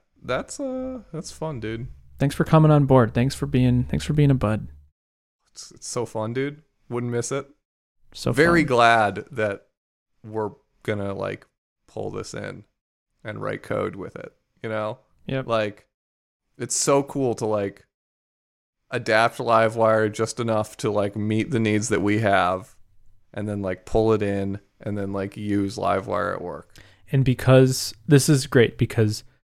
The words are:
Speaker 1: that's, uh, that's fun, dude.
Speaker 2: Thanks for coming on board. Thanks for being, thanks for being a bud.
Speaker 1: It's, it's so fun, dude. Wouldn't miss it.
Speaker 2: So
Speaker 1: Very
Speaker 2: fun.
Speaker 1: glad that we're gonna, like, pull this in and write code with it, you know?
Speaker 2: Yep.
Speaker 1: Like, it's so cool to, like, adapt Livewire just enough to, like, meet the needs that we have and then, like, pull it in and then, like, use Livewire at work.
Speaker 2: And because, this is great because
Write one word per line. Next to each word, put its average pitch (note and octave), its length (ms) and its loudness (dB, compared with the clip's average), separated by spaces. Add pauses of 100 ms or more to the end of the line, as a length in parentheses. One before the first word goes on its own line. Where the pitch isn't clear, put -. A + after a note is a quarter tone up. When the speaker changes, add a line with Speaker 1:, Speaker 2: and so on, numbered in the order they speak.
(220)
Speaker 1:
that's, - 380 -6
uh, C4 400 -8 (120)
that's D#3 200 -12
fun, D#3+ 260 -8
dude. A2+ 300 -8 (320)
Speaker 2:
Thanks - 160 0
for D#3+ 80 0
coming D#3 260 6
on D3 140 6
board. C3 300 6
Thanks B2 200 0
for - 120 -6
being, B2 380 2
thanks - 200 -4
for - 80 -4
being D3 180 4
a C#3 60 4
bud. G#2+ 320 -2 (840)
Speaker 1:
It's, - 220 -20
it's - 160 -18
so A#2+ 180 -4
fun, A2 260 -6
dude. C#3+ 300 -4 (260)
Wouldn't A#2+ 220 -6
miss A#2+ 220 -4
it. C#3 160 -6 (640)
Speaker 2:
So - 200 -4
Speaker 1:
Very E3 300 6
Speaker 2:
fun. C#3+ 60 2
Speaker 1:
glad A2+ 640 4
that G#2+ 300 -4 (600)
we're G#2+ 280 -6 (340)
gonna, G2+ 300 -4
like, G2 320 -8 (400)
pull G2+ 240 -10
this G2+ 240 -10
in G2 300 -12 (580)
and G#2 180 -12
write G#2 220 -8
code G2 340 -6
with - 200 -14
it, - 160 -16 (300)
you A2+ 60 -10
know? G#2+ 300 -6 (280)
Speaker 2:
Yep. C3 200 -6
Speaker 1:
Like, A2 400 -4 (720)
it's B2+ 180 -6
so C#3 260 4
cool C3+ 340 -2
to, A#2 100 -4
like, G#2 400 -4 (1040)
adapt A#2 480 0
Livewire A2 760 4
just A2 260 -4
enough A2 400 -2
to, A2+ 120 -2
like, G2+ 260 -2
meet G#2+ 340 -2
the A#2 100 0
needs G#2+ 280 0
that F#2 140 0
we G#2 180 2
have F#2 540 0 (580)
and G#2 160 -8
then, G2+ 140 -6
like, F#2 240 -6
pull A2 260 2
it G#2 100 2
in G2 380 -4 (200)
and G#2 160 -8
then, G2 160 -6
like, G2 240 -6
use G2+ 400 -2
Livewire F#2+ 580 -2
at F2+ 80 -8
work. D#2+ 320 -14 (360)
Speaker 2:
And C3+ 140 2
because, C3 720 4 (120)
this D3 220 6
is C#3 180 2
great A#2 320 2
because G#2+ 460 0 (260)